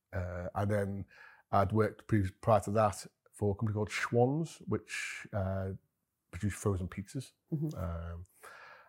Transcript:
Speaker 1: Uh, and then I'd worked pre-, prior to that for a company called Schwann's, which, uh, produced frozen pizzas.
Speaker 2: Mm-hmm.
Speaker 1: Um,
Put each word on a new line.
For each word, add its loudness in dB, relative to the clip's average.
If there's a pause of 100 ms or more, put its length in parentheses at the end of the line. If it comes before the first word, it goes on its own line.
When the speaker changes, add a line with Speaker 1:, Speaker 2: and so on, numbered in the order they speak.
(140)
Speaker 1:
Uh, -6
and 0
then 0 (460)
I'd 4
worked 2
pre-, 4 (120)
prior 6
to -4
that 2 (260)
for 0
a 0
company -2
called -2
Schwann's, 2 (100)
which, -6 (100)
uh, -2 (640)
produced -4
frozen 0
pizzas. -10 (220)
Speaker 2:
Mm-hmm. -4
Speaker 1:
Um, -8 (640)